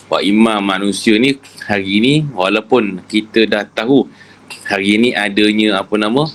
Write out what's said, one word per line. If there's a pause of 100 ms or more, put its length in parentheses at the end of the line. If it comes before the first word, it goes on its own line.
(100)
Wa
imma,"
manusia
ni (240)
hari
ni, (200)
walaupun
kita
dah
tahu (560)
hari
ni
adanya,
apa
nama,